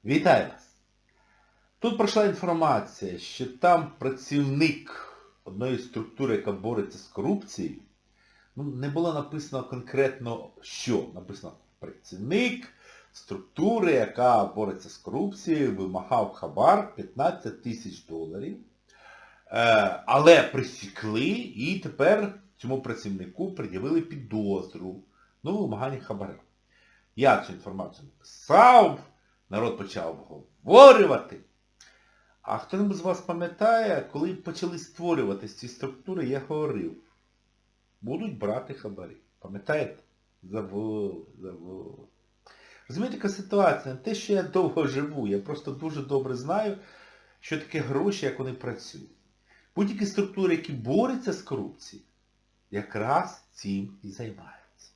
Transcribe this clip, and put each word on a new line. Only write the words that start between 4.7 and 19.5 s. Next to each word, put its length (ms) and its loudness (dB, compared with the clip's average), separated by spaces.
одної 340 -6
структури, 560 -6
яка 180 -2
бореться 460 -6
з 40 -20
корупцією, 720 -6
ну, 80 -10
не 240 -6
було 260 -2
написано 500 -8
конкретно 880 -4
що. 440 -2
Написано: 380 -16
«Працівник 920 -4
структури, 800 -2
яка 520 2
бореться 440 -6
з 80 -20
корупцією, 800 -2
вимагав 560 -2
хабар 640 2
п'ятнадцять 680 -6
тисяч 440 -10
доларів». 500 -10
Е, 600 4